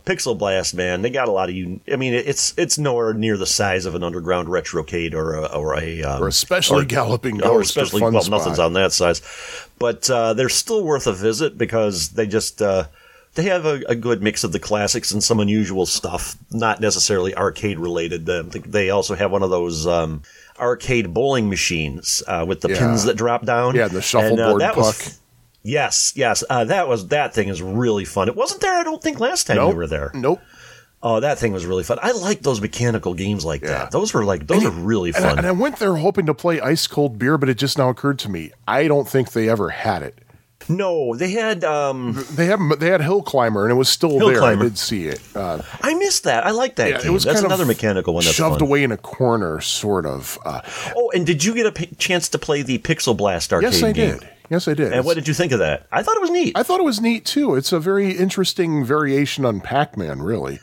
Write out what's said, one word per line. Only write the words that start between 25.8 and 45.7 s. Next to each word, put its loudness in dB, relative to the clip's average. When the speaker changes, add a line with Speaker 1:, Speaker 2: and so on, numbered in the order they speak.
Speaker 1:
yes. 0
Uh, 2
that 2
was, 0
that 0
thing 0
is -6
really 0
fun. 0
It -4
wasn't -2
there, 2
I 0
don't -6
think, -4
last -2
time 2
Speaker 2:
Nope. 4
Speaker 1:
we 0
were -4
there. -6
Speaker 2:
Nope. 0
Speaker 1:
Oh, 0
that 0
thing 0
was -6
really 0
fun. -2
I 0
like -2
those 0
mechanical -2
games -2
like -4
Speaker 2:
Yeah. -6
Speaker 1:
that. -4
Those 0
were 2
like, -2
those 4
Speaker 2:
And 0
Speaker 1:
are -6
really 0
Speaker 2:
and 0
I, 6
Speaker 1:
fun. 0
Speaker 2:
and 2
I 2
went 0
there 2
hoping 2
to 2
play 0
Ice 0
Cold -2
Beer, 2
but 2
it 0
just 0
now 4
occurred -2
to -8
me, -8
I 2
don't 2
think 2
they 2
ever 2
had -2
it. -12
Speaker 1:
No, 0
they -2
had, -2
um, -2
Speaker 2:
They 2
had, 2
they 2
had 4
Hill 2
Climber, 2
and 4
it 6
was 4
still 2
Speaker 1:
Hill 6
Speaker 2:
there. 6
Speaker 1:
Climber. 4
Speaker 2:
I 4
did -6
see -4
it. -6
Uh, -4